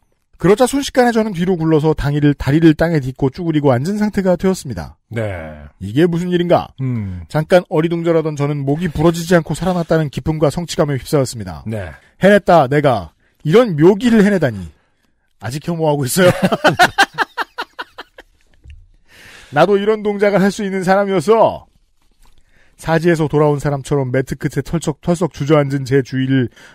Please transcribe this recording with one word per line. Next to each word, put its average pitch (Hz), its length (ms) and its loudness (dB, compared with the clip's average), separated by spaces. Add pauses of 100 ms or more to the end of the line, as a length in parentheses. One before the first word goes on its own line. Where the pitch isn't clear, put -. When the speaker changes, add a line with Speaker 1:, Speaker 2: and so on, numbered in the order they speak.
(360)
Speaker 1:
그러자 214 300 2
순식간에 254 460 0
저는 220 200 0
뒤로 175 240 -2
굴러서 156 380 2
당이를, 147 400 0
다리를 156 400 2
땅에 165 260 0
딛고 131 300 -4
쭈그리고 151 420 -2
앉은 151 260 -2
상태가 202 380 0
되었습니다. 123 640 -6 (100)
Speaker 2:
네. 110 140 -6 (560)
Speaker 1:
이게 113 280 0
무슨 175 240 -2
일인가? 170 380 0 (120)
Speaker 2:
음. 104 480 -6
Speaker 1:
잠깐 165 420 2
어리둥절하던 165 640 -2
저는 143 240 -4
목이 147 300 -2
부러지지 170 480 0
않고 160 180 0
살아났다는 165 560 -2
기쁨과 156 400 -2
성취감에 156 460 -4
휩싸였습니다. 113 720 -4
Speaker 2:
네. 101 200 -8 (320)
Speaker 1:
해냈다, 185 460 4
내가. 127 460 0 (320)
이런 185 320 4
묘기를 208 480 4
해내다니. 156 340 0 (840)
아직 120 260 -10
혐오하고 156 380 -2
있어요. 180 280 4
<laughs> - 60 -4 (3000)
나도 180 260 2
이런 214 260 0
동작을 202 400 0
할 196 80 2
수 208 140 -8
있는 190 200 -4
사람이었어. 190 840 2 (1080)
사지에서 165 520 0
돌아온 147 320 2
사람처럼 139 500 -4
매트 131 260 -2
끝에 139 280 -6
털썩, 160 360 -6
털썩 175 320 -2
주저앉은 143 520 0
제 135 180 0
주위를, 131 460 -2 (260)